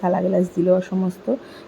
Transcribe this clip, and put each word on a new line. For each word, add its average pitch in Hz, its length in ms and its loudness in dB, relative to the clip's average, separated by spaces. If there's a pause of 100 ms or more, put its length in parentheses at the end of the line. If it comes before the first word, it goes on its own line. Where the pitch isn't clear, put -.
থালা 180 200 2
গ্লাস 185 240 2 (100)
দিল, 180 200 4
আর 185 140 2
সমস্ত 185 460 -2 (320)